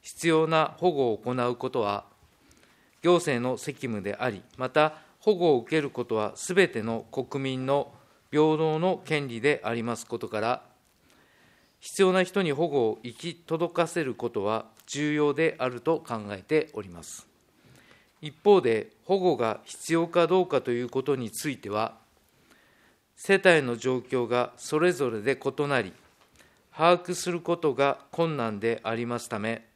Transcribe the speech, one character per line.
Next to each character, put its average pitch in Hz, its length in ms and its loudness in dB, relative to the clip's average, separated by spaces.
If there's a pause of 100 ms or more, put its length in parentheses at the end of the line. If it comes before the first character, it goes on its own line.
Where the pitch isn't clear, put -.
必 - 260 -6
要 160 200 4
な 160 320 2
保 180 120 2
護 131 220 2
を 104 40 -4
行 123 160 -4
う 123 220 0
こ 127 140 -6
と 127 120 -2
は、 101 240 -2 (960)
行 175 120 6
政 127 320 0
の 127 100 -2
責 - 240 -10
務 113 200 -4
で 98 180 -6
あ 123 80 -2
り、 101 140 -6 (160)
ま 127 140 -6
た、 156 240 2 (240)
保 214 160 2
護 170 200 4
を 120 40 2
受 117 100 -10
け 160 100 2
る 143 120 -4
こ 123 120 -6
と 113 120 -2
は 107 200 -2
す - 200 -6
べ 185 120 6
て 113 140 -4
の 113 300 -6
国 135 320 -6
民 131 240 -4
の 139 260 0 (380)
平 156 260 4
等 156 220 0
の 180 260 0
権 147 220 -2
利 117 120 -8
で 139 240 2
あ 110 80 -4
り 117 120 -2
ま 117 120 -4
す - 120 -14
こ 120 100 -6
と 113 100 -8
か 107 120 -6
ら、 117 240 -2 (1160)
必 - 220 -4
要 185 120 6
な 185 100 4
人 185 180 -2
に 165 100 0
保 151 160 0
護 135 220 2
を - 140 -4
行 120 120 -12
き 165 200 -12
届 165 400 -4
か 170 100 2
せ 165 180 -4
る 127 120 -6
こ 120 160 -6
と 101 120 -4
は 110 220 -2 (220)
重 147 260 -4
要 147 220 0
で 160 240 0
あ 127 100 -2
る 120 120 -10
と 160 180 0
考 113 220 -8 (100)
え 98 100 -10
て 151 320 -2
お 107 80 -8
り 95 80 -14
ま 85 140 -18
す。 - 240 -18 (960)
一 151 220 -14
方 202 180 8
で、 113 300 0 (140)
保 190 120 2
護 180 180 4
が 113 300 0
必 - 280 -6
要 165 140 2
か 170 200 2
ど 180 160 4
う 180 40 -2
か 135 140 2
と 127 100 -4
い 120 120 -2
う 120 60 -8
こ 135 140 -2
と 143 120 0
に 120 160 -8
つ - 180 -6
い 123 80 -6
て - 120 -12
は、 107 260 -2 (1200)
世 - 180 2
帯 180 260 6
の 123 140 -2
状 127 220 0
況 123 300 -2
が 123 300 0
そ - 220 -4
れ 175 140 4
ぞ 131 160 -2
れ 110 120 -6
で 123 160 0
異 139 300 -4
な 135 140 2
り、 92 100 -6 (800)
把 170 260 4
握 - 180 -6
す - 160 -4
る 170 100 -4
こ 170 160 -2
と 151 160 0
が 139 260 2 (120)
困 165 260 -2
難 113 220 -4
で 117 240 -2
あ 113 100 -4
り 117 120 -4
ま 120 140 -4
す - 80 -14
た 110 120 -6
め 113 260 -6 (100)